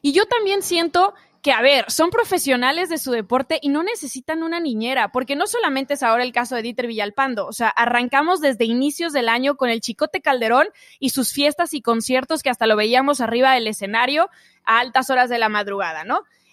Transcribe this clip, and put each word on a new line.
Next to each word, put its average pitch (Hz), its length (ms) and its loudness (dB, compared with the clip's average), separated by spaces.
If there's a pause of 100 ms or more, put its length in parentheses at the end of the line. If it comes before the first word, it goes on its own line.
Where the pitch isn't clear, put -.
Y 285 120 0
yo 403 120 4
también 403 380 0
siento 349 500 2 (280)
que, 285 120 2
a 226 80 2
ver, 262 280 4
son 320 200 2
profesionales 330 800 0
de 320 80 -4
su 269 140 -6
deporte 247 500 -2
y 285 80 0
no 294 140 0
necesitan 320 600 -6
una 330 160 -4
niñera, 240 540 -2
porque 262 240 -2
no 370 100 0
solamente 294 460 -2
es 277 100 -4
ahora 240 200 2
el 247 100 -4
caso 240 220 -2
de 233 80 -4
Dieter 240 240 -6
Villalpando, 214 600 -4
o 220 60 -12
sea, 220 160 0
arrancamos 269 720 2
desde 247 240 2
inicios 285 480 -2
del 240 160 0
año 254 260 0
con 254 140 0
el 226 100 0
Chicote - 420 -4
Calderón 254 460 2 (320)
y 262 120 -2
sus 262 200 -2
fiestas 294 420 0
y 277 80 -6
conciertos 254 600 -2
que 269 60 0
hasta 226 180 0
lo 220 80 4
veíamos 254 460 2
arriba 247 320 4
del 240 140 0
escenario 233 600 0 (360)
a 226 140 4
altas 254 300 0
horas 247 200 4
de 240 80 -2
la 226 120 2
madrugada, 196 540 -4
¿no? 285 200 -4 (300)